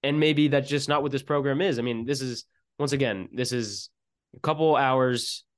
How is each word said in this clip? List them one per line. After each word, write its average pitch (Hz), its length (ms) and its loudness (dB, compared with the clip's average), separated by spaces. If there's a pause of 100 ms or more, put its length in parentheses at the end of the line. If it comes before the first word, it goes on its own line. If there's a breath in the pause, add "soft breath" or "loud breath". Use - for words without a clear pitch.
And 143 180 2
maybe 151 280 4
that's 139 200 2
just 143 200 -2
not 139 140 2
what 147 80 -2
this 135 120 -4
program 139 400 0
is. 165 160 0
I 117 40 -2
mean, 117 220 -4
this 135 160 -2
is, 127 240 -8 (340)
once 143 140 -2
again, 113 400 -2
this 123 200 -4
is 107 360 -6 (480)
a - 40 -20
couple 156 360 2
hours 131 680 0 (140)